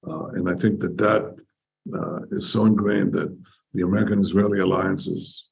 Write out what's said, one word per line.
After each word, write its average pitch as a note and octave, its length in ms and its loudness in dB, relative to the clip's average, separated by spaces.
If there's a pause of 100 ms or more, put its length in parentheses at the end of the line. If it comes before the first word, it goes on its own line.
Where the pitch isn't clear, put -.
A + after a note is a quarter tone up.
Uh, - 200 -8
and F2+ 200 -4
I F2+ 60 0
think - 260 0
that F2 160 -4
that, G#2+ 400 2 (560)
uh, E2 280 -6 (100)
is - 180 -4
so A2 180 2
ingrained G2+ 480 2
that - 220 -2 (380)
the F2+ 80 -2
American-Israeli G2+ 760 2
alliance F#2+ 460 0
is - 460 -8